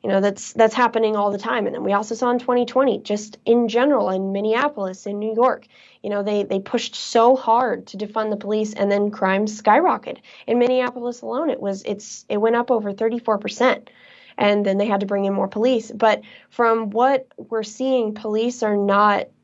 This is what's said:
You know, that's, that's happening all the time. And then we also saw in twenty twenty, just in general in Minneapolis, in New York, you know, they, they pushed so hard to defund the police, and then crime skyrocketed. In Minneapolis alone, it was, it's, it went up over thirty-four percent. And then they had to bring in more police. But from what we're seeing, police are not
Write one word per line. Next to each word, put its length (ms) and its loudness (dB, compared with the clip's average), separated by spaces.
You 60 -4
know, 120 2
that's, 320 -2
that's 220 4
happening 420 2
all 160 0
the 60 -6
time. 280 -2
And 80 -4
then 80 -6
we 100 0
also 220 -2
saw 160 0
in 80 2
twenty 260 0
twenty, 340 0
just 460 -6
in 240 4
general 420 2
in 220 -2
Minneapolis, 760 -2
in 120 -6
New 160 -6
York, 320 2
you 60 -6
know, 120 -2
they, 220 -2
they 160 -2
pushed 340 -4
so 400 4
hard 540 0
to 80 -16
defund 340 -4
the 60 -2
police, 380 -4
and 180 0
then 180 2
crime 360 0
skyrocketed. 720 2
In 140 2
Minneapolis 600 0
alone, 280 -4
it 100 -4
was, 220 -6
it's, 460 -10
it 80 -2
went 180 2
up 160 0
over 220 0
thirty-four 460 -2
percent. 520 -2
And 260 2
then 140 0
they 80 2
had 140 0
to 60 -2
bring 180 -2
in 80 0
more 160 -2
police. 420 0
But 320 2
from 420 0
what 360 2
we're 280 -6
seeing, 500 -2
police 480 -4
are 140 0
not 500 4